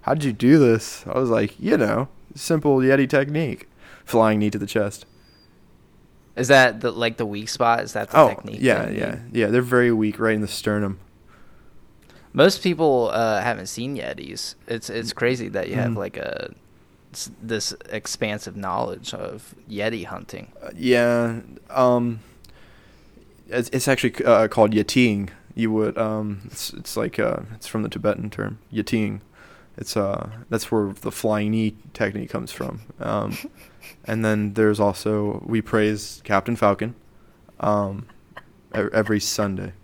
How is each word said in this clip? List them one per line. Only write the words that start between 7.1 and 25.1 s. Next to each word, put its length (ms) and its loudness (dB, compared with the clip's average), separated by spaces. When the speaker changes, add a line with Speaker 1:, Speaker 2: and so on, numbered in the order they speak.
Speaker 2:
the 80 -2
weak 240 -8
spot? 360 2
Is 100 -12
that 160 -4
the 100 6
Speaker 1:
Oh, 80 10
Speaker 2:
technique 320 -6
Speaker 1:
yeah, 240 4
Speaker 2:
that 80 -6
you 80 -4
Speaker 1:
yeah, 180 -4
yeah. 140 2
They're 160 4
very 280 4
weak 280 0
right 160 2
in 80 -2
the 60 -4
sternum. 520 -4
Speaker 2:
Most 280 6
people, 520 2
uh, 260 2
haven't 280 -4
seen 280 -8
Yetis. 600 -10
It's, 240 -8
it's 240 -6
crazy 340 -2
that 220 -4
you 60 -4
have, 160 0
Speaker 1:
Mm. 40 -4
Speaker 2:
like, 220 -8
a, 340 -8
s-, 160 -12
this 300 -4
expansive 680 -8
knowledge 600 -6
of 400 -12
Yeti 340 -4
hunting. 480 -14
Speaker 1:
Uh, 140 -12
yeah, 640 2
um, 500 2
it's, 220 -2
it's 180 0
actually, 340 0
uh, 260 6
called 240 4
Yetiing. 580 2